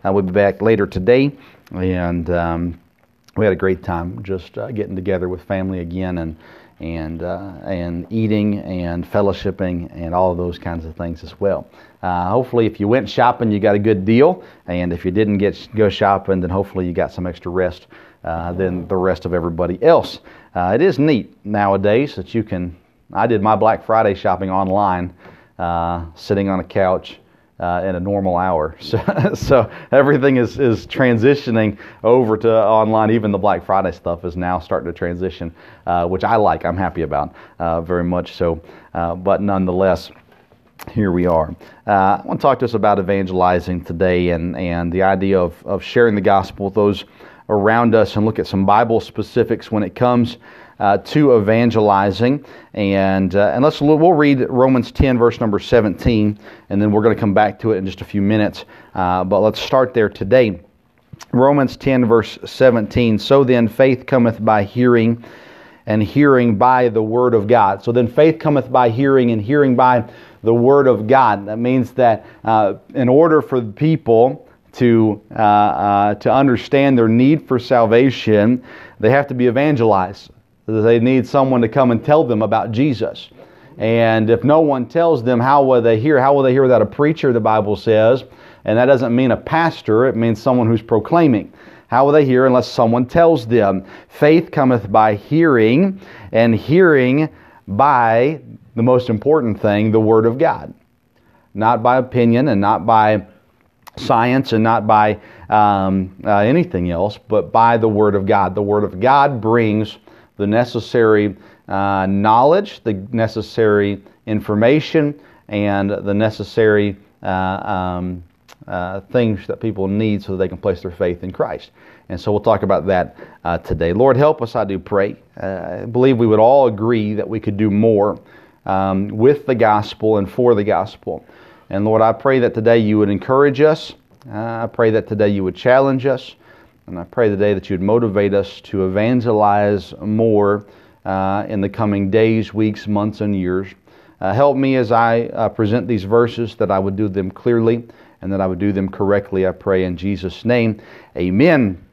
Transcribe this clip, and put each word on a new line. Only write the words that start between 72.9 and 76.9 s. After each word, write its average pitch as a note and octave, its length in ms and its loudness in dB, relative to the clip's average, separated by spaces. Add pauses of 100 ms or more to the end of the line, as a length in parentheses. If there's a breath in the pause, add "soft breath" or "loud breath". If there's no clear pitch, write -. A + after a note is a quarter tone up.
in B2 140 0
order D3+ 340 6
for C3 200 -4
the G#2+ 100 -10
people C#3+ 760 0 (260 soft breath)
to, A2 480 2 (100)
uh, A2+ 100 -4
uh, G#2 720 2
to A#2 160 -2
understand C3+ 640 2